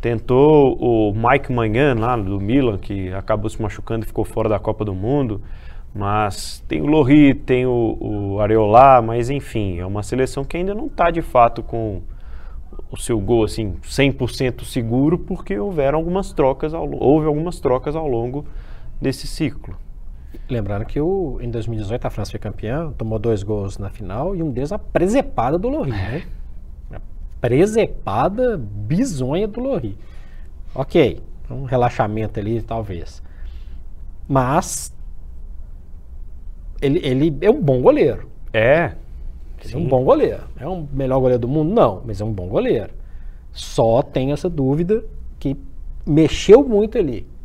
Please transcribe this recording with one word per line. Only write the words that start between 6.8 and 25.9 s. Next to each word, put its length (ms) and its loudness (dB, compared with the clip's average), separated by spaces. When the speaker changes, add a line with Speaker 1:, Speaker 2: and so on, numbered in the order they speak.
Speaker 1:
o 60 -2
Lohri, 480 8
tem 320 0
o, 340 0
o 400 -4
Areola, 600 8
mas 260 0
enfim, 500 -2
é 60 -6
uma 180 -4
seleção 420 -2
que 120 -6
ainda 160 -2
não 160 -4
tá 220 2
de 100 -2
fato 420 4
com 380 -4
o 60 -10
seu 240 -2
gol, 240 4
assim, 380 -4
cem 280 2
por 200 -2
cento 340 -4
seguro, 540 2
porque 400 -6
houveram 400 0
algumas 340 -2
trocas 400 2
ao 140 -6
lo-, 120 -6
houve 280 6
algumas 340 -2
trocas 340 0
ao 140 -4
longo 380 -2
desse 260 -2
ciclo. 500 -4
Speaker 2:
Lembrando 380 -4
que 140 -4
o, 420 -2
em 80 -6
dois 160 -4
mil 120 -4
e 40 -4
dezoito 240 -4
a 40 -2
França 200 -6
foi 100 -8
campeã, 560 -4
tomou 220 -2
dois 240 0
gols 340 -4
na 140 -6
final 440 -6
e 80 -4
um 80 -2
deles 220 -4
a 60 -4
presepada 800 2
do 100 -2
Lohri, 240 -2